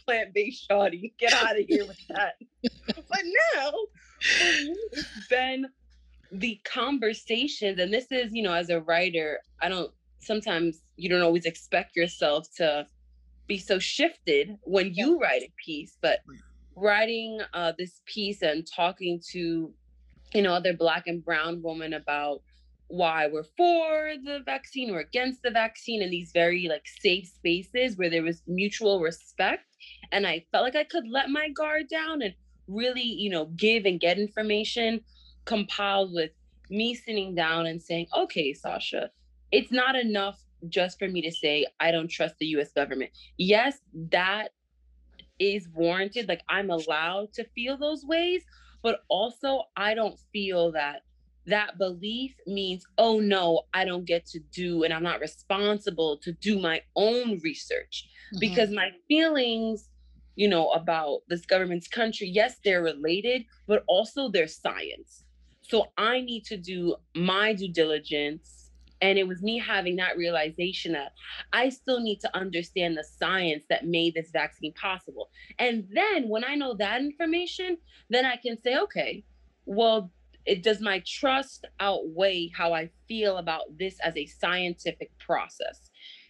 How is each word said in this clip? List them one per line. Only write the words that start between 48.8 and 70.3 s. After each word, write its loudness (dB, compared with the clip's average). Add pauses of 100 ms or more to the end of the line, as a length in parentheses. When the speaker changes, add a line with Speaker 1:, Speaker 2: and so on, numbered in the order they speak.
Speaker 1:
but 0 (120)
also -2 (260)
I 0
don't -2 (140)
feel 0
that -4 (440)
that 0
belief -4 (140)
means, -4 (160)
"Oh 6 (180)
no, 2 (280)
I 2
don't -2
get -2
to -14 (220)
do 0
and 2
I'm -4
not -4
responsible -2
to -6 (180)
do 2
my 0 (120)
own 2 (120)
research." -6 (120)
Speaker 2:
Mm-hmm. -14
Speaker 1:
Because 2
my -2 (200)
feelings, 2 (480)
you 4
know, 4 (160)
about 0
this -4 (100)
government's 0
country, -2
yes, 2 (120)
they're 4
related, 0 (280)
but 2 (120)
also 0
they're 2 (200)
science. -10 (460)
So 4 (180)
I 2 (100)
need -8
to -8
do -2 (180)
my 2
due -4 (100)
diligence. -2 (320)
And 6
it 2
was -6
me -2
having -2
that -2
realization -2